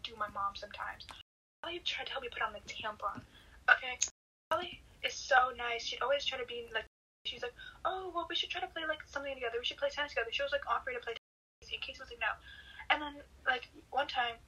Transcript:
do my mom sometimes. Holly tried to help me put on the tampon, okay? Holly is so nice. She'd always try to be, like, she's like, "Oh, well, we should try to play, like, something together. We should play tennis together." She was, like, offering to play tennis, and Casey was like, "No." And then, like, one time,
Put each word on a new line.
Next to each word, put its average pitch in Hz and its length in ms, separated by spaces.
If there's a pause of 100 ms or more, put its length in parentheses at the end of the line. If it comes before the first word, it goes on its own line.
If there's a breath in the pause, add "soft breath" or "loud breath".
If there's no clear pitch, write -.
do 233 160
my 208 160
mom 196 220
sometimes. - 500 (560 loud breath)
Holly 339 220
tried - 220
to - 60
help - 100
me 240 100
put - 100
on 220 100
the 202 80 (100)
tampon, 214 500 (500 loud breath)
okay? 247 280 (520)
Holly 359 300 (240)
is 269 100
so 254 420
nice. 240 280
She'd 240 180
always 277 220
try 269 140
to 247 80
be, 466 260
like, 220 120 (400)
she's 494 180
like, 480 120 (300 loud breath)
"Oh, 381 300
well, 330 140
we 339 80
should - 140
try 359 100
to 370 80
play, 320 200
like, 311 180
something 277 280
together. 240 240
We 247 60
should - 120
play 277 140
tennis 285 220
together." 233 200
She 277 100
was, 285 100
like, 285 160
offering 254 280
to 240 80
play 233 100
tennis, - 580
and - 100
Casey - 180
was 262 100
like, - 100
"No." 214 120 (580 loud breath)
And 294 120
then, 285 120 (320)
like, 254 220 (220)
one 277 180
time, 240 280 (120)